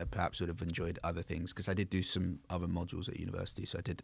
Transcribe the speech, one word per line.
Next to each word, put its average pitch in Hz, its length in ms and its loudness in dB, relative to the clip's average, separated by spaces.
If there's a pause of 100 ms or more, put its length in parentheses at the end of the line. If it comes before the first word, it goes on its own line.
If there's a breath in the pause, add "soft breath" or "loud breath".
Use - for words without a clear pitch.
I 87 40 -2
perhaps - 360 0
would 87 80 0
have 85 140 -2
enjoyed 85 400 0
other 85 200 0
things, 85 300 -2
'cause 95 160 -2
I 95 60 4
did 95 160 2
do 92 120 4
some 90 360 2 (100)
other 87 200 0
modules 87 400 0
at - 100 -4
university. 90 480 -4
So - 120 -4
I - 40 -4
did 85 220 -2